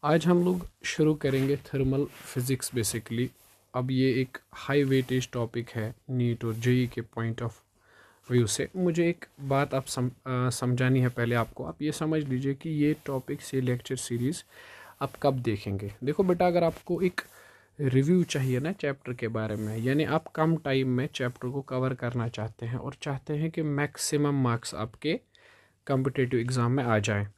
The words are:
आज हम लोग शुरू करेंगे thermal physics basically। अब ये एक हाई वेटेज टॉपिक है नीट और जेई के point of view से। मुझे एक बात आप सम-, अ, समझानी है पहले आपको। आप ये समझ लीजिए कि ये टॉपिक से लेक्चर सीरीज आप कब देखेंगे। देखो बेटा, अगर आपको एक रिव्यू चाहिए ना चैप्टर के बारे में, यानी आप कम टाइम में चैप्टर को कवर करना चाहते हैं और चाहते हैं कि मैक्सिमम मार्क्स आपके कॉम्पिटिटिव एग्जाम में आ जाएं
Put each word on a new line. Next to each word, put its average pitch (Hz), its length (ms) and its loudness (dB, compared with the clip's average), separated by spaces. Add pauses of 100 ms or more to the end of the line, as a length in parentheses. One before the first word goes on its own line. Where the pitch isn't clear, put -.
आज 156 240 4
हम 175 180 6
लोग 180 220 -2 (180)
शुरू 156 300 2
करेंगे 135 420 0
thermal 135 460 0 (220)
physics 127 460 -4
basically। 117 560 -2 (480)
अब 127 160 -2
ये 131 200 4 (100)
एक - 180 -4 (160)
हाई 143 300 2
वेटेज 131 480 2
टॉपिक 120 380 -4
है 110 240 -6 (160)
नीट 120 340 0
और 113 100 -2
जेई 123 320 2
के 120 160 -8
point 113 400 -6
of 117 100 -4 (760)
view 123 180 6
से। - 300 -2
मुझे 170 320 2
एक 170 160 -4 (160)
बात 139 340 0
आप 131 120 -2
सम-, 127 240 -2 (160)
अ, 127 240 0
समझानी 127 500 2
है 123 80 4
पहले 120 260 0
आपको। 117 300 -2
आप 160 180 -10
ये 151 100 0
समझ 156 320 0
लीजिए 135 300 -2
कि 160 160 -8
ये 151 240 2 (120)
टॉपिक 139 340 -6
से 135 200 -4
लेक्चर 127 360 -2
सीरीज 123 480 -2 (580)
आप 139 100 -4 (100)
कब 139 200 4
देखेंगे। 101 500 -4 (120)
देखो 151 180 0
बेटा, 180 240 4
अगर 175 180 4
आपको 170 380 -2
एक 180 180 0 (580)
रिव्यू 143 460 4
चाहिए 131 360 0
ना 160 120 -2
चैप्टर 139 400 -4
के 120 160 -4
बारे 107 280 -2
में, 107 220 -4
यानी 135 260 2
आप 156 220 0
कम 160 300 2
टाइम 135 320 0
में 127 180 2
चैप्टर 127 420 -4
को 135 140 -6
कवर 131 320 -2
करना 120 340 -4
चाहते 110 380 -8
हैं 123 120 -4
और 123 240 -8
चाहते 147 340 -4
हैं 160 140 -2
कि 160 120 -4
मैक्सिमम 143 800 0
मार्क्स 117 320 0
आपके 147 440 -4 (680)
कॉम्पिटिटिव 131 540 2
एग्जाम 123 320 2
में 135 120 2
आ 113 140 4
जाएं 104 280 0 (100)